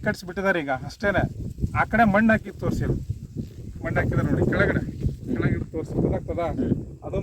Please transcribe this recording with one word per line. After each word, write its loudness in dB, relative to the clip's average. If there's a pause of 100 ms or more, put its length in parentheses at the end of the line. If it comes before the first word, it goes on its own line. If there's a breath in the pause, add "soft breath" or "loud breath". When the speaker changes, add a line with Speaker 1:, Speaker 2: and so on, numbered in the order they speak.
Speaker 1:
ಕಟ್ಸ್ -2
ಬಿಟ್ಟಿದ್ದಾರೆ 0
ಈಗ -2 (160)
ಅಷ್ಟೇನೆ. 2 (560)
ಆ 4
ಕಡೆ 6 (100)
ಮಣ್ಣು 6
ಹಾಕಿ 0 (100)
ತೋರಿಸಿ, 0 (960)
ಮಣ್ಣು -2
ಹಾಕಿದ್ದಾರೆ 2
ನೋಡಿ 2
ಕೆಳಗಡೆ, 2 (520)
ಕೆಳಗಡೆ 0
ತೋರಿಸಿ -6
ಗೊತ್ತಾಗ್ತದಾ? 0 (100)
Speaker 2:
ಹ್ಮ್. 2 (300)
Speaker 1:
ಅದು -4